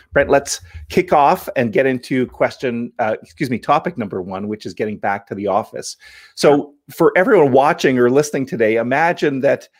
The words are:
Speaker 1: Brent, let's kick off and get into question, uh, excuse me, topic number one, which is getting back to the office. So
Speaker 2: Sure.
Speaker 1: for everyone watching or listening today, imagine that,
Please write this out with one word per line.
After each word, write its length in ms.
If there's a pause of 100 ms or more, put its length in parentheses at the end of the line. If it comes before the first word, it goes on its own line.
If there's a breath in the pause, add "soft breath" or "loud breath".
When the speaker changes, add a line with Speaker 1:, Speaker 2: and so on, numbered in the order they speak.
(120)
Speaker 1:
Brent, 160
let's 320 (280 loud breath)
kick 240
off 420
and 180
get 140
into 400
question, 720
uh, 240
excuse 280
me, 100
topic 360
number 240
one, 280
which 180
is 80
getting 240
back 300
to 80
the 100
office. 500 (380 loud breath)
So 220
Speaker 2:
Sure. 160 (180)
Speaker 1:
for 260
everyone 360
watching 480
or 100
listening 360
today, 320
imagine 640
that, 260 (120)